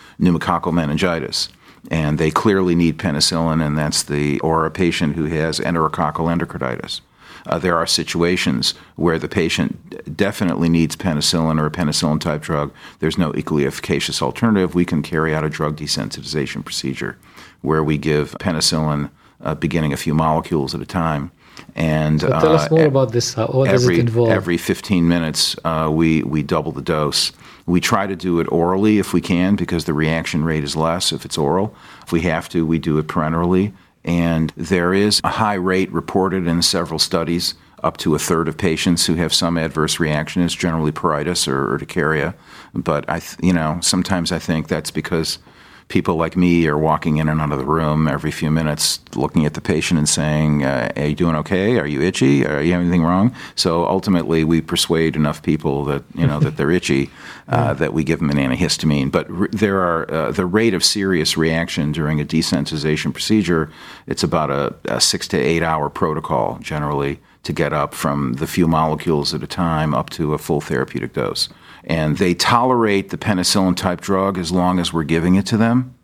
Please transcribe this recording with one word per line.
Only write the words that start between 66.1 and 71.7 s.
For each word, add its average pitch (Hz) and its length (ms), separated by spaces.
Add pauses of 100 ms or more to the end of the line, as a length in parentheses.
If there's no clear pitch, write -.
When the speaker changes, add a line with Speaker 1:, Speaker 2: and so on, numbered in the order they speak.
Speaker 1:
generally 73 560 (240)
to - 100
get 76 200
up 73 200
from 71 420
the 71 120
few 85 220
molecules 78 640
at 73 80
a 78 40
time 80 460
up 62 180
to 76 220
a 76 60
full 76 220
therapeutic - 520
dose. - 360 (360)